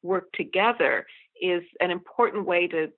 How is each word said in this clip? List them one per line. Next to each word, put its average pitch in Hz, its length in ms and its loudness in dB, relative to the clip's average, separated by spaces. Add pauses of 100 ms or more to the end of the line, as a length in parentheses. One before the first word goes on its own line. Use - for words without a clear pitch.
work 180 300 -2
together 208 720 0 (340)
is 175 220 -2 (180)
an 180 100 2
important 208 540 0
way 175 220 2
to 165 320 -2